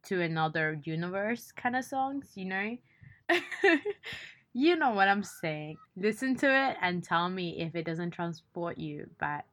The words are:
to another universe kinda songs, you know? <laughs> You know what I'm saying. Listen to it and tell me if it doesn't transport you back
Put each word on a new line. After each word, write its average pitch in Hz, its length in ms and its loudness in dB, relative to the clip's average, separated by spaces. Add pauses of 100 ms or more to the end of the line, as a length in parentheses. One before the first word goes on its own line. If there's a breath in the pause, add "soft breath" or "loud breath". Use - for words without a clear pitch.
to 185 160 0
another 160 640 0
universe 185 680 -2
kinda 247 300 -2
songs, 269 540 -4
you 190 80 -8
know? 196 320 -4 (520 soft breath)
<laughs> 349 100 4 (1200 loud breath)
You 330 160 6
know 294 180 2
what 196 160 6
I'm 202 140 4
saying. 156 540 -6 (220)
Listen 214 380 0
to 285 100 2
it 269 340 4
and 180 240 0
tell 175 240 2
me 185 320 -4
if 165 140 -4
it 165 100 -2
doesn't 170 280 -4
transport 170 680 -6
you 151 280 -8 (140)
back 147 320 -4